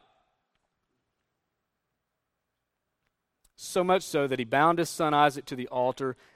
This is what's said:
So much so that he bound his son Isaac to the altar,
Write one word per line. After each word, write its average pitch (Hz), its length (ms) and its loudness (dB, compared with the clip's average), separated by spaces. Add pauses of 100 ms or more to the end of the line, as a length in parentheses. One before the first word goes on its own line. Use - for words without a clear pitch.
(3500)
So - 280 -4
much 185 200 2
so 143 240 -2
that 131 120 -2
he 123 60 -4
bound 165 340 2
his 170 100 -2
son 156 240 -2
Isaac 147 320 4
to 143 100 -10
the 123 120 -8
altar, 127 500 -4 (180)